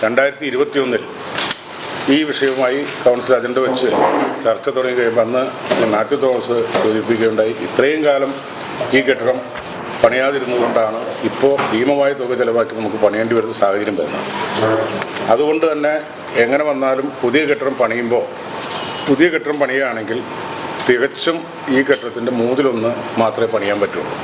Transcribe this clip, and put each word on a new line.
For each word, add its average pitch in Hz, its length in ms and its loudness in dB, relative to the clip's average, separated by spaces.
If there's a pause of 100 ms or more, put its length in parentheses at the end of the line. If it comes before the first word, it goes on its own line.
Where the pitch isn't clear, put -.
രണ്ടായിരത്തി 139 460 0
ഇരുപത്തിയൊന്നിൽ 127 540 0 (1120)
ഈ - 0 - (140)
വിഷയവുമായി 131 500 0 (240)
കൗൺസിൽ 123 320 4
അജണ്ട 123 300 0
വെച്ച് 127 220 0 (580)
ചർച്ച 113 200 2 (100)
തുടങ്ങി 127 220 0
കഴിയുമ്പോൾ 117 280 2
അന്ന് 127 180 0 (260)
ശ്രീ 117 240 2
മാത്യു 113 300 2
തോമസ് 120 320 2 (180)
സൂചിപ്പിക്കുകയുണ്ടായി, 110 800 2 (140)
ഇത്രയും 156 400 2
കാലം 139 240 2 (680)
ഈ 135 100 6
കെട്ടിടം 127 300 2 (640)
പണിയാതിരുന്നതുകൊണ്ടാണ് 120 1000 2 (300)
ഇപ്പോൾ 135 240 4 (160)
ഭീമമായ 139 420 2 (100)
തുക 123 200 -2
ചിലവാക്കി 117 380 2
നമുക്ക് 107 260 -4
പണിയേണ്ടി 113 320 2
വരുന്ന 110 240 0
സാഹചര്യം 101 400 2
വരുന്നത്. - 260 -4 (1080)
അതുകൊണ്ട് 156 360 2
തന്നെ 147 220 0 (520)
എങ്ങനെ 143 260 2
വന്നാലും 135 360 0 (160)
പുതിയ 127 280 2
കെട്ടിടം 135 320 0
പണിയുമ്പോൾ, 117 420 0 (840)
പുതിയ 151 280 4
കെട്ടിടം 147 280 -2
പണിയുകയാണെങ്കിൽ 123 580 -2 (680)
തികച്ചും 139 500 2 (380)
ഈ 135 120 4
കെട്ടിടത്തിൻ്റെ 120 520 -2
മൂന്നിലൊന്ന് 120 520 0 (300)
മാത്രമേ 113 320 0
പണിയാൻ 101 300 0
പറ്റുള്ളൂ. - 280 -6 (100)